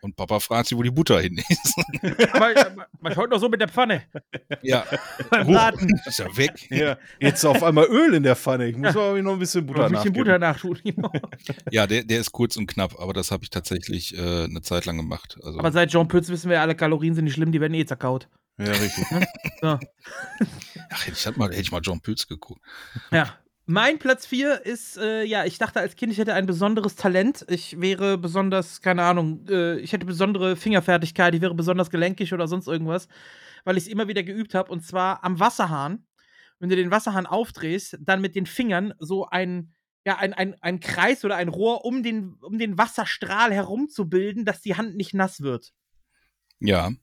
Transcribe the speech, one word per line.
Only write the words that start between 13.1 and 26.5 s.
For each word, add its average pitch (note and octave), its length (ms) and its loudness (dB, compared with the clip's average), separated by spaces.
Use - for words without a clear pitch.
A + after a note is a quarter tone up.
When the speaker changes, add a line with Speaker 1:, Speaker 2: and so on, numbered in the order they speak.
Speaker 1:
das F2+ 180 -4
hab F#2+ 100 -4
ich - 80 -14
tatsächlich, F2+ 680 -6
äh, F2 280 -2
eine E2 180 -6
Zeit F2 240 -2
lang E2+ 120 -4
gemacht. D#2 460 -8
Also D#2+ 140 -10
Speaker 2:
Aber D#3+ 140 0
seit E3+ 180 2
Jean E3 180 4
Pütz E3+ 220 2
wissen F3 220 -2
wir, E3 100 4
alle D#3+ 140 2
Kalorien D#3+ 400 0
sind D#3+ 100 0
nicht D3 80 0
schlimm, D#3+ 180 0
die D#3+ 80 2
werden D#3 140 0
eh D#3+ 120 0
zerkaut. B2+ 440 -4
Speaker 3:
Ja, G2+ 140 -2
richtig. G2+ 300 -2
Speaker 2:
So. D#3 180 0
Speaker 1:
Ach, - 140 -6
hätte D2+ 120 -8
ich - 60 -4
das A2+ 120 -4
mal, C3+ 140 0
hätte F2+ 120 -4
ich F2+ 100 -4
mal F2 100 -4
Jean F2 200 -4
Pütz - 260 -6
geguckt. - 340 -16
Speaker 2:
Ja. D3+ 240 2
Mein A#3 300 4
Platz B3+ 260 0
vier C4+ 400 0
ist, - 320 -10
äh, A3 280 -2
ja, G#3+ 180 -2
ich F3 140 -4
dachte A3 240 -2
als G3 160 -4
Kind, A3+ 160 -4
ich F#3+ 60 -6
hätte G#3+ 140 0
ein F#3+ 120 0
besonderes G3+ 500 0